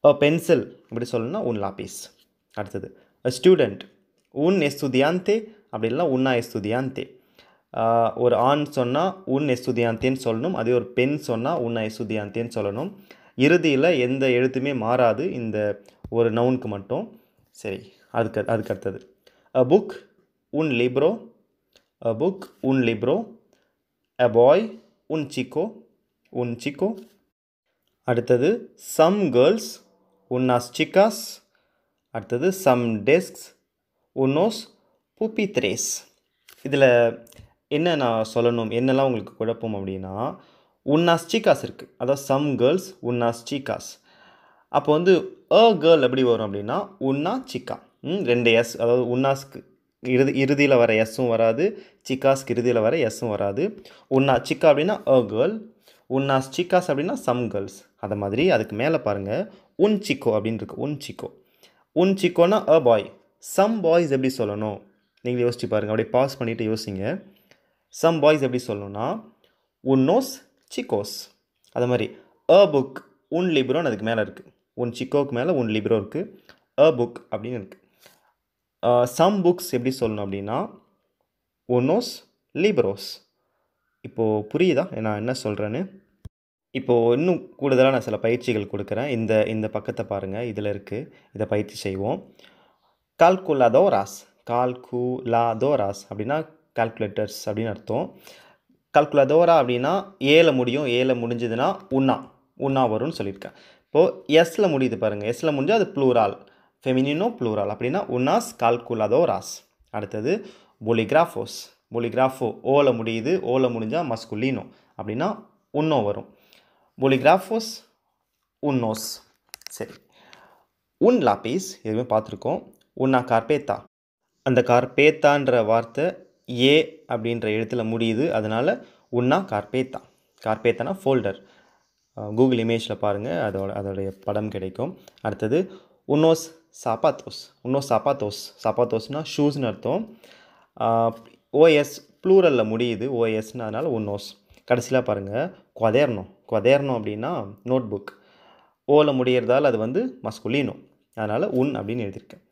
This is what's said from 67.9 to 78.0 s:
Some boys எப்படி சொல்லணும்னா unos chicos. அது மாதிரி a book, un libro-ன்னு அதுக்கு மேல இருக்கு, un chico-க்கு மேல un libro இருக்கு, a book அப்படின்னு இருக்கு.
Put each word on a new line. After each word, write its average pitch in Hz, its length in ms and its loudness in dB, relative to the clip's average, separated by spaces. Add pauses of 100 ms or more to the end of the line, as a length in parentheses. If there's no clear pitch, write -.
Some 165 280 2
boys 151 240 6
எப்படி 120 220 -2
சொல்லணும்னா 101 400 -6 (760)
unos 135 440 2 (460)
chicos. - 380 -4 (640)
அது 123 140 0
மாதிரி 110 180 0 (400)
a 185 140 8 (120)
book, 135 180 0 (460)
un 185 80 0 (120)
libro-ன்னு 131 320 0
அதுக்கு 107 200 -4
மேல 110 160 0
இருக்கு, - 180 -18 (380)
un 120 160 -4
chico-க்கு 139 420 -2
மேல 151 200 0
un 113 160 -2
libro 110 240 0
இருக்கு, 117 220 -8 (640)
a 160 120 8
book - 180 -4 (140)
அப்படின்னு 110 300 -8
இருக்கு. - 180 -18 (1040)